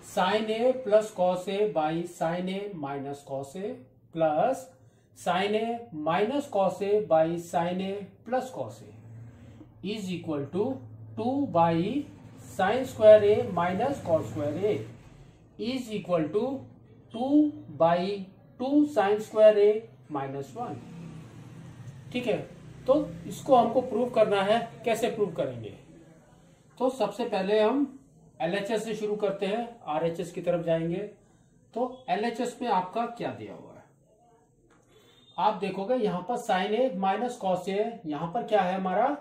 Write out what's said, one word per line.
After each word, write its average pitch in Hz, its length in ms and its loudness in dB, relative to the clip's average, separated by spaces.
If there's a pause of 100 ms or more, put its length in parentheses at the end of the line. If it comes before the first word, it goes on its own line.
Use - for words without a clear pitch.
Sin 214 440 0
A 233 220 2 (100)
plus 214 300 4
cos 180 360 0
A 196 80 -4 (200)
by 156 160 0 (160)
sin 180 420 -4
A 190 80 -4 (240)
minus 139 460 -8
cos 135 280 -8
A 202 140 -8 (440)
plus 165 520 0 (520)
sin 196 380 0
A 226 80 0 (440)
minus 233 480 0
cos 190 260 2
A 196 100 0 (140)
by 160 180 6 (220)
sin 180 340 -2
A 196 140 -4 (320)
plus 247 320 -4
cos 113 240 -10
A - 100 -20 (1040)
is 185 180 -6
equal 151 400 -6
to 214 160 -2 (480)
two 240 180 -2 (220)
by 170 480 2 (460)
sin 220 340 0
square 214 400 10
A 214 160 6 (140)
minus 190 500 0
cos 160 260 2
square 185 360 -4
A 214 100 2 (960)
is 233 220 -6
equal 165 380 0
to 220 160 0 (680)
two 262 200 0 (440)
by 170 200 6 (600)
two 294 340 4
sin 381 280 4
square 214 360 8
A 208 160 8 (380)
minus 135 480 -6
one। - 200 -8 (1300)
ठीक 247 140 -4
है, 208 120 0 (480)
तो 254 80 6 (340)
इसको - 280 4
हमको 233 240 4
प्रूव 240 300 -2
करना 202 320 4
है। 214 160 2 (260)
कैसे 220 260 0
प्रूव 208 240 -2
करेंगे? 117 360 -6 (1080)
तो 254 120 2
सबसे 220 380 -2
पहले 202 320 2
हम 254 220 4 (580)
एलएचएस 196 440 -2
से 220 100 -4
शुरू 208 220 -4
करते 202 300 -2
हैं, 233 400 -4
आरएचएस 165 460 -4
की 175 100 -10
तरफ 170 240 -2
जाएंगे। 165 320 0 (760)
तो 247 340 -6
एलएचएस 233 540 -2
में 240 60 -4
आपका 220 400 0
क्या 156 240 -8
दिया 107 220 -12
हुआ - 200 -20
है? - 100 -20 (1500)
आप 190 240 2
देखोगे 196 360 -2
यहाँ 180 320 0
पर 240 100 -2
sin 202 380 0
A 254 120 2 (160)
minus 214 340 -2
cos 185 300 -2
A, 202 160 0 (220)
यहाँ 151 260 -6
पर 233 140 -4
क्या 208 160 4
है 180 140 0
हमारा? 202 440 0